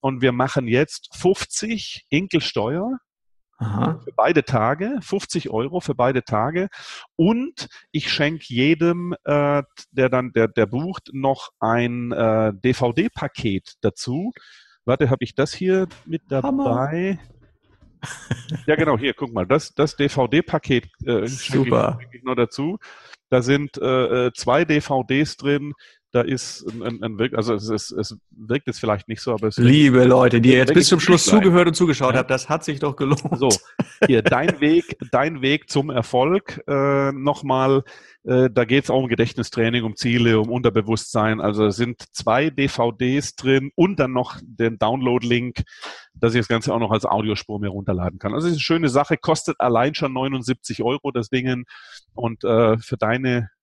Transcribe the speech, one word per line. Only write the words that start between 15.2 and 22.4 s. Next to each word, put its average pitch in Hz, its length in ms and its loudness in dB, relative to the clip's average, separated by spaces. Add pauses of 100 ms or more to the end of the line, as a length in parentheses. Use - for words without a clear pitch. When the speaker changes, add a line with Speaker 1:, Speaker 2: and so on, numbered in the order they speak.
Speaker 1:
ich - 140 -8
das - 180 -2
hier 185 320 0 (180)
mit 160 180 -8 (100)
Speaker 2:
Hammer. 139 320 -2
Speaker 1:
dabei? 160 560 -2 (1500)
Ja, 151 80 4
genau, 151 240 0
hier, 127 160 -2
guck 120 180 -8
mal, 113 140 -2
das, 143 280 0
das 147 200 0
D-V-D-Paket, 139 920 0 (180)
äh, 113 240 -2
schenk - 20 -6
ich, 131 80 -10 (140)
Speaker 2:
Super. 120 480 2
Speaker 1:
schenk - 140 -20
ich - 100 -20
noch 127 100 -4
dazu. 135 440 -2 (520)